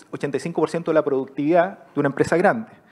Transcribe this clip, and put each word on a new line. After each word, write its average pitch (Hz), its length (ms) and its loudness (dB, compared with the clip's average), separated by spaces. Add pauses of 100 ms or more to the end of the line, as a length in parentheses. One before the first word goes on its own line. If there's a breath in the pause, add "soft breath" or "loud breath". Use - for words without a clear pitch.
(120)
ochenta 143 260 -4
y - 20 -4
cinco 170 220 -4
por - 80 2
ciento 170 220 -4
de 156 40 2
la 202 80 4
productividad 151 760 0 (140)
de 143 60 -4
una 143 100 2
empresa 147 280 0
grande. 151 340 0 (200 soft breath)